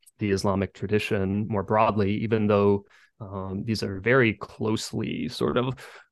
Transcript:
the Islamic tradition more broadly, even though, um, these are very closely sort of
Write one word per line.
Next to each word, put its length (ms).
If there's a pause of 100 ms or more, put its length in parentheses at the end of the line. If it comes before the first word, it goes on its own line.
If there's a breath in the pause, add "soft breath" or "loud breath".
(200)
the 120
Islamic 420
tradition 760
more 140
broadly, 520
even 320
though, 380 (340 soft breath)
um, 460
these 180
are 160
very 340
closely 960
sort 300
of 180 (360 loud breath)